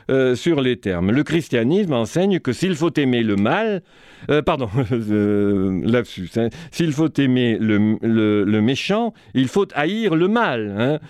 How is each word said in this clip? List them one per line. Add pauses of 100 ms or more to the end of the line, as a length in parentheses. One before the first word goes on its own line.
(100)
euh,
sur
les
termes.
Le
christianisme
enseigne
que
s'il
faut
aimer
le
mal, (480)
euh,
pardon, (120)
<laughs>
euh,
lapsus,
hein, (200)
s'il
faut
aimer
le,
le,
le
méchant, (180)
il
faut
haïr
le
mal,
hein. (120)